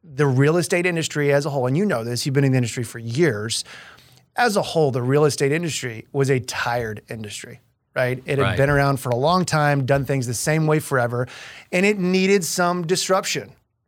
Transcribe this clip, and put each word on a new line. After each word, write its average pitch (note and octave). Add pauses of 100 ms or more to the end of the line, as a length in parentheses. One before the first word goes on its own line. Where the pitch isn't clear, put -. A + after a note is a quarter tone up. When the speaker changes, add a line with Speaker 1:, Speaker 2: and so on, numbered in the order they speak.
Speaker 1:
the D3
real C#3+
estate F3
industry D3+
as C#3+
a D3
whole, C3+
and C3
you G3
know B2
this, A#2+
you've C#3
been C#3
in C3
the C3
industry A#2+
for A#2+
years, A#2 (720)
as A#3
a E3
whole, D#3
the B2
real C#3
estate C#3
industry C3
was C#3
a C3
tired A2+
industry, G#2+ (360)
right? B2+
It C#3+
had C3+
Speaker 2:
Right. F#2+
Speaker 1:
been C3+
around C#3
for -
a A#2+
long E3+
time, D3
done C#3
things C3
the B2
same D#3
way D#3
forever, B2 (440)
and F3+
it G#3
needed F#3
some F3
disruption, F#3 (360)